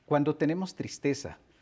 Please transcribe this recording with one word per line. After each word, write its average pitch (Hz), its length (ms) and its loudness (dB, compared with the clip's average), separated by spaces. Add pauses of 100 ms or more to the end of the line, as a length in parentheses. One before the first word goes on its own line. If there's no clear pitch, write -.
cuando 147 300 4
tenemos 170 400 0
tristeza, - 600 -4 (240)